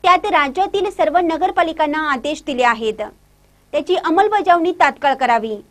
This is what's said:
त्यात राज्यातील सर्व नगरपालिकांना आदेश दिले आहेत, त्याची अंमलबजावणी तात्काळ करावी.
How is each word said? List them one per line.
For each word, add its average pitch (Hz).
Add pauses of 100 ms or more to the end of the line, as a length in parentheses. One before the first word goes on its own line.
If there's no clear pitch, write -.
त्यात 370
राज्यातील 370
सर्व 320
नगरपालिकांना 320 (140)
आदेश 285
दिले 254
आहेत, 220 (720)
त्याची 302
अंमलबजावणी 359
तात्काळ 285
करावी. 233 (140)